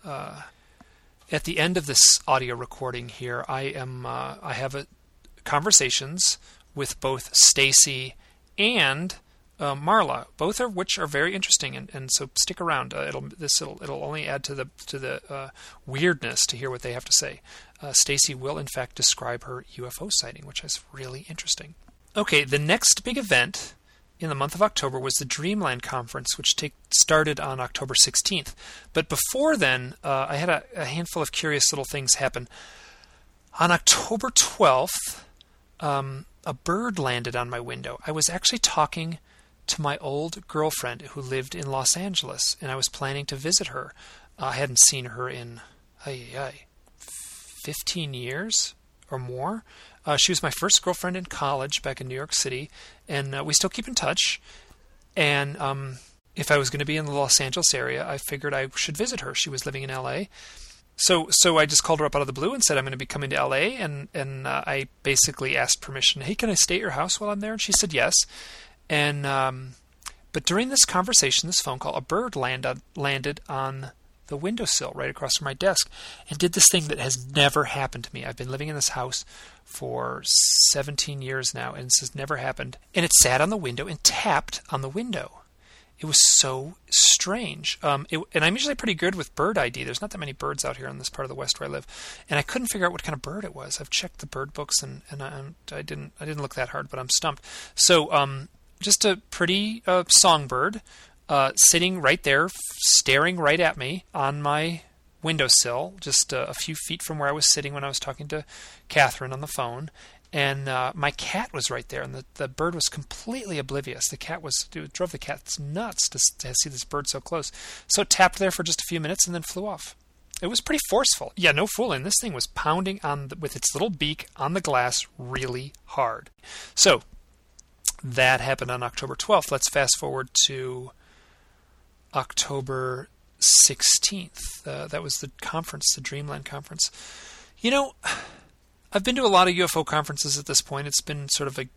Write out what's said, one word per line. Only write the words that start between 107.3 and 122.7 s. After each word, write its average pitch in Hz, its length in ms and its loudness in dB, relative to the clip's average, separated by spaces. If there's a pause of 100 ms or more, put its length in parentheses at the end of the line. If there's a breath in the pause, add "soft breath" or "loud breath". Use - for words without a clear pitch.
was 151 200 2
sitting 143 200 -2
when 143 120 -6
I - 20 -6
was 135 120 -6
talking 143 280 -10
to 151 160 -6 (460 loud breath)
Catherine 135 420 4
on 131 80 -8
the 143 80 -10
phone. 127 420 -6 (440 loud breath)
And, 139 340 0
uh, 127 280 0
my 143 160 0
cat - 420 -6
was 131 180 -4
right 123 160 -8
there, 131 140 -8
and 131 120 -10
the, 131 200 -14
the 139 160 -6
bird 165 260 -2
was 156 140 0
completely 202 680 -8
oblivious. 135 520 -4
The 135 80 -10
cat 165 240 -10
was, - 340 -4
it 156 160 -10
drove 180 220 -4
the - 40 -10
cats - 400 -8
nuts 156 520 -2
to - 80 -10
s-, - 220 4
to 127 160 -8
see - 140 2
this 131 140 -10
bird 143 240 -4
so 135 140 -4
close. - 320 -4 (340 loud breath)
So - 140 2
it - 80 0
tapped - 280 6
there 190 140 4
for 175 120 -4
just 165 180 -2
a - 80 -8
few 170 100 -2
minutes 160 260 0
and 175 80 -6
then 170 100 -4
flew 185 220 -8
off. 190 300 -10 (460)
It 180 60 -4
was 233 120 0
pretty 302 300 0
forceful. - 480 2
Yeah, 170 160 6
no 170 140 2
fooling. 180 360 -2
This 190 160 0
thing 214 140 -6
was - 140 -4
pounding 190 540 -2